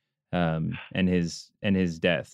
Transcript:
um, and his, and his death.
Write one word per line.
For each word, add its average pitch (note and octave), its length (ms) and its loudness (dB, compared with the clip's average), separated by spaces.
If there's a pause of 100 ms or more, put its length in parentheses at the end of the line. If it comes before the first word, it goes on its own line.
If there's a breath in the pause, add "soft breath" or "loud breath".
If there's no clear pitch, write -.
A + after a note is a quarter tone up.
(320)
um, E2+ 440 -2 (160 loud breath)
and F#2 160 2
his, F2 420 -2 (120)
and G2 140 2
his E2+ 240 0
death. E2+ 340 0